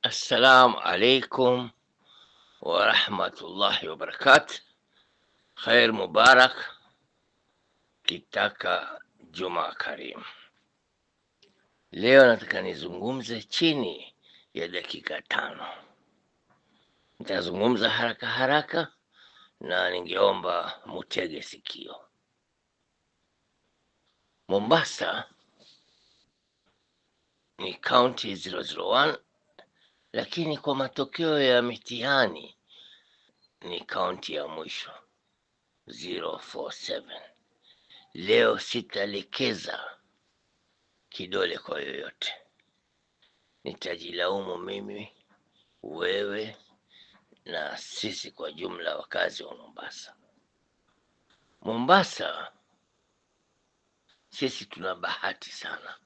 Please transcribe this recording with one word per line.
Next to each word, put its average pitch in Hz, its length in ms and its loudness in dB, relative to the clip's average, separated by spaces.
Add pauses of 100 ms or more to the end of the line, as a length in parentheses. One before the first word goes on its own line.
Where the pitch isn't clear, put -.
Assalamu 127 760 6
alaikum 123 880 2 (880)
warahmatullahi 95 1300 0
wabarakatuh. 82 720 4 (960)
Khair 117 360 6
Mubarak, 117 640 8 (1500)
kitaka 90 920 -4 (300)
Juma 85 480 -4
Karim. - 440 -10 (1700)
Leo 127 340 10
nataka 107 360 2
nizungumze 98 800 -6
chini 143 720 -2 (400)
ya 82 140 -4
dakika 78 540 -8
tano. - 440 -6 (1500)
Nitazungumza 101 720 0
haraka 117 360 -4
haraka 139 680 0 (680)
na 90 300 -2
ningeomba 90 960 0
mutege - 560 -8
sikio. - 540 -16 (2500)
Mombasa 104 800 0 (2250)
ni 95 160 -8
county 123 600 2
zero 87 280 -8
zero 87 260 -8
one, 139 300 2 (960)
lakini 151 460 -4
kwa 143 160 -2
matokeo 143 680 -2
ya 123 200 4
mitihani 120 960 -2 (1040)
ni 85 200 -10
county 92 540 -6
ya 73 140 -6
mwisho, 80 440 -12 (920)
zero 85 520 -10
four - 340 -12
seven. - 480 -12 (920)
Leo 110 440 4
sitalekeza 104 1400 -6 (1120)
kidole 90 500 -4
kwa 76 220 -8
yoyote. 69 540 -10 (1300)
Nitajilaumu 87 920 -6
mimi, 101 540 -12 (720)
wewe 101 760 -4 (880)
na 78 340 -8
sisi - 520 -10
kwa 78 220 -10
jumla 85 440 -6
wakazi 87 460 -4
wa - 140 -14
Mombasa. - 600 -18 (1500)
Mombasa, 123 920 0 (1800)
sisi - 380 -6
tuna 92 280 -8
bahati - 580 -8
sana. - 540 -14